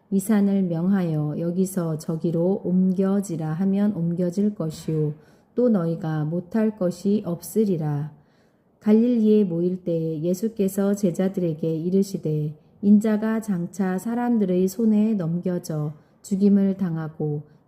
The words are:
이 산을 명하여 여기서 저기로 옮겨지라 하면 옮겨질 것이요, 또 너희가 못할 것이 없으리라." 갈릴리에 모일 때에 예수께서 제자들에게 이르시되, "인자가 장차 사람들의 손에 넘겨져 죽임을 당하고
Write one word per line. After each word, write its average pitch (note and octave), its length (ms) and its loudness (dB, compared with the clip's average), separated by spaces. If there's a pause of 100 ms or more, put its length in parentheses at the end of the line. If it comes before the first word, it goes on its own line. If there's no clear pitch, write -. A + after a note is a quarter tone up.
이 G3 100 0
산을 G3 440 2
명하여 E3 760 0
여기서 F3 580 -2
저기로 E3+ 680 -2
옮겨지라 F#3 880 0
하면 G3 400 0
옮겨질 F3 640 -2
것이요, D#3 580 -2 (420)
또 A#3+ 120 4
너희가 E3 560 0
못할 G3 540 -2
것이 G3 480 0
없으리라." D#3+ 880 -2 (640)
갈릴리에 G#3+ 640 4
모일 F3+ 400 -2
때에 D#3+ 380 -2
예수께서 G3 720 0
제자들에게 F3 800 -2
이르시되, D#3+ 800 -2 (260)
"인자가 G#3+ 600 4
장차 F#3 560 -4
사람들의 G#3+ 720 0
손에 A3 460 2
넘겨져 E3+ 800 -4 (280)
죽임을 G3 560 2
당하고 D#3+ 640 -4 (240)